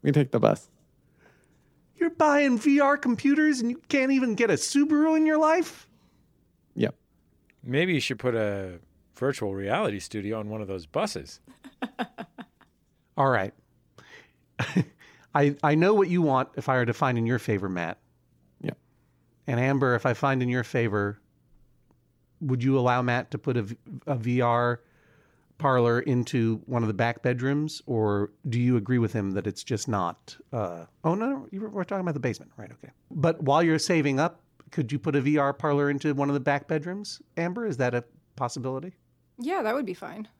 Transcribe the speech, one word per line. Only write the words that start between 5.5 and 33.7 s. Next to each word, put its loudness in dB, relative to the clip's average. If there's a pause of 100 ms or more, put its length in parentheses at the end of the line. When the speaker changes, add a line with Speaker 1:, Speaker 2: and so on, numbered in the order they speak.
Speaker 1:
Yep. -2 (680)
Speaker 3:
Maybe 0
you 2
should -4
put -2
a -4 (360)
virtual -4
reality -4
studio -6
on -10
one -8
of -10
those -8
buses. -6 (400)
<laughs> -14
Speaker 2:
All 2
right. 0 (1040)
<laughs> -6
I, 4
I 2
know 6
what 4
you 2
want 2
if -6
I 2
were 2
to 0
find 0
in 0
your 0
favor, -2
Matt. -6 (640)
Speaker 1:
Yeah. -8 (760)
Speaker 2:
And 0
Amber, 2
if -4
I 2
find 0
in 0
your 0
favor, -2 (1200)
would -2
you 2
allow 2
Matt -2
to -6
put -2
a 0
v-, -10 (300)
a -2
V 0
R 2 (800)
parlor 2
into 0
one -2
of 0
the -2
back -2
bedrooms, -2
or 0 (160)
do -2
you 4
agree 0
with 2
him -2
that -4
it's -6
just -6
not, -4 (160)
uh, -6 (180)
oh, 2
no, -4
no, -8
you -10
were, -10
we're -6
talking -6
about -2
the -4
basement. -6
Right, -18
okay. -20 (180)
But 0
while 4
you're 4